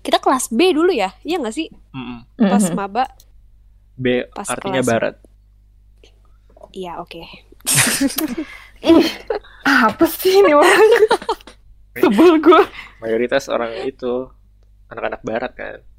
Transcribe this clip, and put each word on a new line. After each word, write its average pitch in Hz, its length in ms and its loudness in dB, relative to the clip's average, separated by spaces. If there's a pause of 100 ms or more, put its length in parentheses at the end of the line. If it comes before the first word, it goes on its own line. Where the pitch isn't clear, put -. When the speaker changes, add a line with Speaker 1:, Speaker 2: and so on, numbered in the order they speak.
Speaker 1:
kita - 160 -2
kelas 277 320 -2
B 330 240 2
dulu 320 180 0
ya, 196 300 -2
iya 320 160 -8
nggak 220 180 -6
sih? 320 140 -8 (220)
Speaker 2:
Mm-mm. 120 340 -14 (160)
Speaker 1:
Pas 202 180 2
Speaker 3:
Mm-hmm. 180 160 0
Speaker 1:
maba. 202 300 -4 (880)
Speaker 2:
B 123 340 -2
Speaker 1:
Pas - 220 -14
Speaker 2:
artinya 131 320 -6
Speaker 1:
kelas 127 80 -2
Speaker 2:
barat. 110 260 -2 (1600)
Speaker 1:
Iya, 175 280 -14
oke. 170 240 -16 (840)
<laughs> - 800 -8
Speaker 3:
Ih, 320 200 6 (540)
apa 254 440 2
sih 381 340 0
ini 392 120 6
orang? 349 360 4 (560)
Speaker 2:
<laughs> - 580 -16
Speaker 3:
Sebel 311 380 6
gue. 320 240 6 (360)
Speaker 2:
Mayoritas 120 500 -2
orang 117 340 -4
itu 127 480 -6 (560)
anak-anak 110 340 -10
barat 117 320 -8
kan. 107 260 -16 (200)